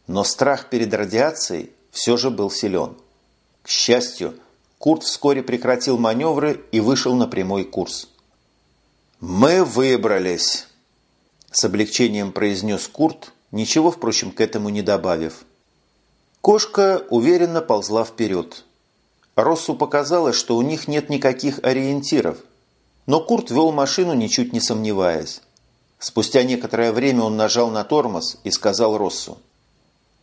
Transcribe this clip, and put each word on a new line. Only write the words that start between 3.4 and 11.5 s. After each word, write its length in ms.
К 80
счастью, 640
Курт 240
вскоре 400
прекратил 540
маневры 640
и 80
вышел 360
на 120
прямой 380
курс. 440
«Мы 440
выбрались», 1040